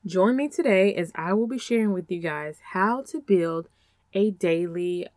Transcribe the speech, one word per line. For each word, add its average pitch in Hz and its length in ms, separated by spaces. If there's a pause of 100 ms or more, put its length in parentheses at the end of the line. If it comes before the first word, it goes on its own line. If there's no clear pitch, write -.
Join 190 320
me 285 100
today 202 480
as 170 200
I 170 180
will 226 140
be 247 100
sharing 226 340
with 180 180
you 175 120
guys 151 380 (120)
how 220 360
to 311 120
build 165 480 (460)
a 202 180
daily 175 840